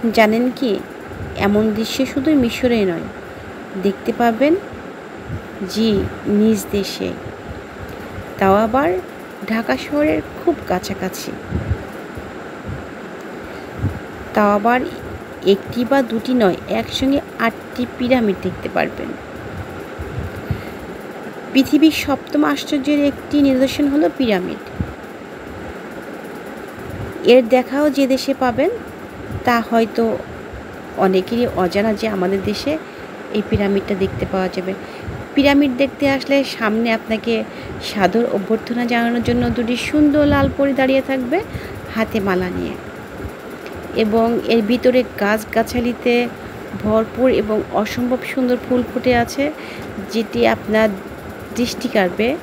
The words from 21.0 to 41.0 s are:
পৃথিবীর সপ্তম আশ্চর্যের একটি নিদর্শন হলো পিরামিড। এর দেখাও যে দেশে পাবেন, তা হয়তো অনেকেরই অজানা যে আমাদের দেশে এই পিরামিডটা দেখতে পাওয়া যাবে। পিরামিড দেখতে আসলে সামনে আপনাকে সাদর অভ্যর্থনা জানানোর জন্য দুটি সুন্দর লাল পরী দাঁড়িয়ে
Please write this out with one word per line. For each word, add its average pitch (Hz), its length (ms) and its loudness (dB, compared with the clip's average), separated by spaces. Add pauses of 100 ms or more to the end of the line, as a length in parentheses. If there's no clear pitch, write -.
পৃথিবীর 294 520 6
সপ্তম 294 380 0 (100)
আশ্চর্যের 285 480 0 (100)
একটি - 260 -4 (120)
নিদর্শন 269 440 4
হলো 302 140 4 (120)
পিরামিড। 185 440 0 (2750)
এর 254 100 10 (120)
দেখাও 254 320 2 (100)
যে 277 80 6 (100)
দেশে 269 180 0 (100)
পাবেন, 254 280 2 (760)
তা 240 100 4 (140)
হয়তো 226 340 2 (1000)
অনেকেরই 190 400 2 (160)
অজানা 202 380 2
যে 220 60 0 (100)
আমাদের 190 240 2 (100)
দেশে 240 220 -2 (640)
এই 214 120 0
পিরামিডটা 202 460 2 (100)
দেখতে 190 280 -2
পাওয়া 185 220 0
যাবে। 185 180 -4 (640)
পিরামিড 285 380 6 (100)
দেখতে 277 220 0 (120)
আসলে 269 200 2 (200)
সামনে 226 320 2 (100)
আপনাকে 220 360 -2 (560)
সাদর 202 340 4 (120)
অভ্যর্থনা 220 460 0 (100)
জানানোর 233 360 2
জন্য 240 140 4 (140)
দুটি 240 200 0 (120)
সুন্দর 302 440 6
লাল 277 140 6 (100)
পরী 277 240 4
দাঁড়িয়ে 262 300 4